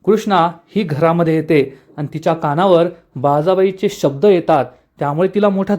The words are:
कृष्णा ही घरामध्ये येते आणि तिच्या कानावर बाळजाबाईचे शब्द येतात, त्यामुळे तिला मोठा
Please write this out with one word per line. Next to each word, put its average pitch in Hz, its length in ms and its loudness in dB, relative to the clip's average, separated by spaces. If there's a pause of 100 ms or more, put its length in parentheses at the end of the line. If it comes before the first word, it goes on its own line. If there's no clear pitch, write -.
कृष्णा 196 480 0 (240)
ही 214 80 -2
घरामध्ये 165 520 0
येते 156 420 0 (200)
आणि 147 160 -6
तिच्या 160 200 -2
कानावर 165 520 2 (300)
बाळजाबाईचे 180 760 0
शब्द 139 360 -2
येतात, 165 400 2 (340)
त्यामुळे 151 360 -2
तिला 208 140 2
मोठा 196 300 -2